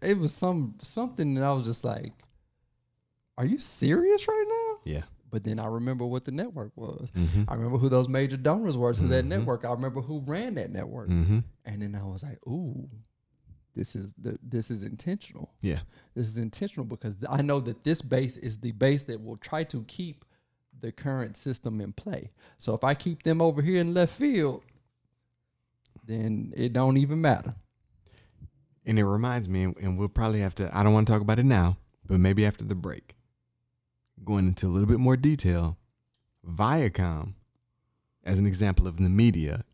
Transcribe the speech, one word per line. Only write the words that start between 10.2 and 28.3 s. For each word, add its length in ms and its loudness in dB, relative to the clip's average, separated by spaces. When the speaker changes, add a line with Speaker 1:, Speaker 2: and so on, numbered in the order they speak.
Speaker 1:
ran 300 -6
that 140 -6
network. 380 -8
Speaker 2:
Mm-hmm. 300 4
Speaker 1:
And 180 -10
then 120 -6
I 100 -6
was 200 -10
like, 240 -14
"Ooh, 400 -8
this 180 -6
is 240 -10
the, 240 -10
this 280 -6
is 120 -8
intentional." 800 -10
Speaker 2:
Yeah. 180 -2
Speaker 1:
This 120 -4
is 120 -8
intentional 480 -6
because 280 -8
th-, 160 -10
I 100 0
know 200 0
that 240 -8
this 180 0
base 340 0
is 220 -8
the 140 -6
base 320 2
that 180 -8
will 160 -12
try 260 -6
to 200 -8
keep 400 -12
the 120 -8
current 440 -6
system 440 -6
in 120 -8
play. 380 -10
So 160 -2
if 80 -4
I 120 2
keep 280 -6
them 180 2
over 220 4
here 180 4
in 140 0
left 180 4
field, 520 0
then 520 -4
it 160 0
don't 240 4
even 240 2
matter. 340 2